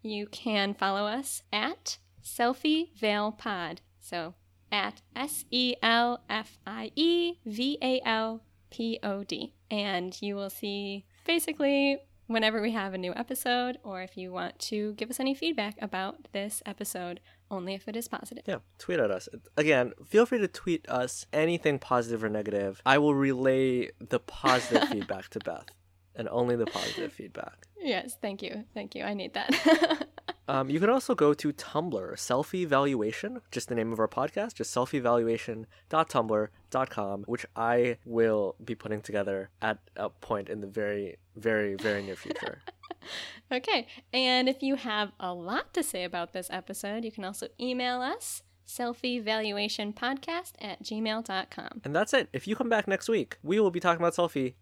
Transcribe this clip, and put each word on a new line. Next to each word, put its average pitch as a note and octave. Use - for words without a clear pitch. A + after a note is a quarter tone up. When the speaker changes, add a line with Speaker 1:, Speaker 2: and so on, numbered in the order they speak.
Speaker 1:
you G#3
can G3+
follow G3
us A#3+
at A3+
Selfie D4+
Veil G#3
Pod. F3+
So F3
at G#3
S C4+
E B3
L A#3
F G#3+
I A3
E E4+
V B3
A B3+
L A3
P A3+
O G3+
D. F#3
And G3
you G3+
will G3
see G3+
basically C#4+
whenever A3
we A3
have G3
a F#3+
new F3+
episode, B3
or F#3+
if F#3
you F#3
want F3+
to G#3
give A3
us B3+
any C4+
feedback B3
about G3
this G3+
episode, F#3
only F#3+
if G3
it G#3+
is A#3
positive. -
Speaker 2:
Yeah, F3+
tweet F3
at G#2+
us. F#2
Again, C#3
feel A3
free B3
to G3+
tweet -
us B2+
anything D#3
positive A#2
or G#2+
negative. G2+
I C3
will D3
relay C3
the -
positive -
Speaker 1:
<laughs> -
Speaker 2:
feedback G2
to A2
Beth, -
and A2+
only B2
the A#2
positive -
feedback. -
Speaker 1:
Yes, B3+
thank G3
you. G#3
Thank G#3
you. -
I G#3
need G3+
that. D#4+
<laughs> -
Speaker 2:
Um, C3+
you D3+
can G#3
also B3+
go D3
to D3
Tumblr, C#3+
Self C3
Evaluation, C#3+
just -
the B2
name A2+
of A2
our A2
podcast, G3+
just -
self B2
evaluation A#2
dot D#3+
tumblr G#2+
dot C3
com, G2+
which A#2+
I A#2+
will A2+
be A2+
putting G#2+
together G2
at A2
a G2+
point -
in G#2+
the G2+
very, G#2
very, G#2+
very G2+
near G2
future. -
Speaker 1:
<laughs> -
Okay, C4
and B3+
if C4+
you C4+
have G#3+
a F3+
lot F3+
to F4
say F3+
about F3
this F#3
episode, G3+
you A3
can G3+
also F#3+
email B3
us, D#4
selfie B3
valuation G#3
podcast C#4
at G3+
gmail A3
dot F#3+
com. -
Speaker 2:
And C#3+
that's F#3+
it. C4
If -
you G#3+
come A#3+
back A3
next G3
week, G#3
we G3
will G3+
be F3
talking E3+
about E3+
Selfie C#3+